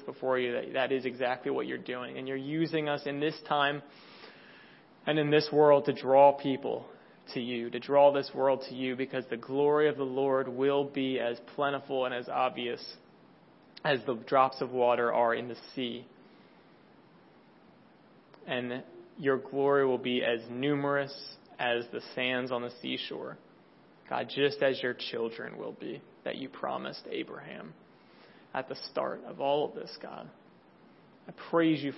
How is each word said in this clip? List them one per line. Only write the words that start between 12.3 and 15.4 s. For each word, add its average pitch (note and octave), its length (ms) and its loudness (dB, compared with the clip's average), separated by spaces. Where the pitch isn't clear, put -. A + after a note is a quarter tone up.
as C#3 220 2
the C3 80 0
drops C3 460 4
of B2+ 100 -4
water A#2+ 420 4
are A#2 220 4
in A#2+ 140 -4